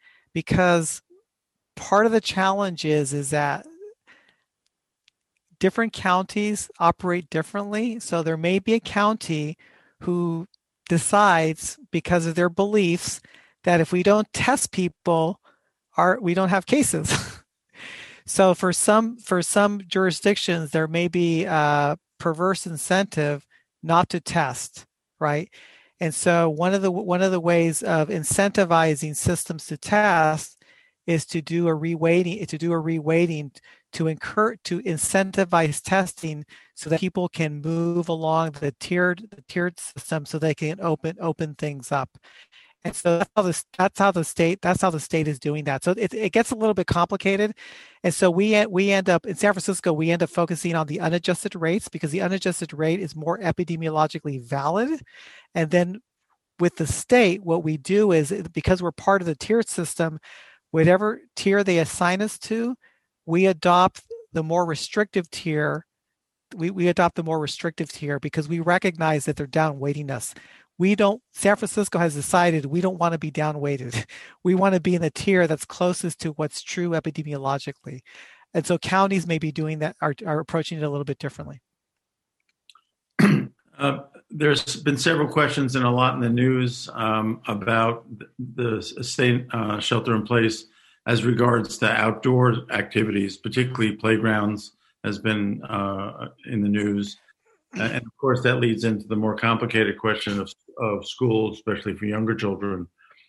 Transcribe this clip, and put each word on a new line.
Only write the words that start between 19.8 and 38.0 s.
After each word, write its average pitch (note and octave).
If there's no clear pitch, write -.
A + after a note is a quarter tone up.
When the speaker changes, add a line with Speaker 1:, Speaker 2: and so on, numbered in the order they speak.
Speaker 1:
jurisdictions, F3
there D#3+
may E3+
be E3+
a D3
perverse F3
incentive D#3+
not E3+
to E3+
test, -
right? D3+
And D#3+
so E3+
one E3+
of G3
the, F#3+
one F3+
of F#3+
the F3+
ways E3+
of D#3
incentivizing E3
systems E3+
to D#3
test E3+
is E3
to E3
do E3+
a D#3+
reweighting, E3+
to D#3+
do E3+
a E3
reweighting D#3+
to D#3+
incur-, G#3+
to F3+
incentivize F3+
testing E3
so -
that D#3+
people F3+
can D3+
move E3+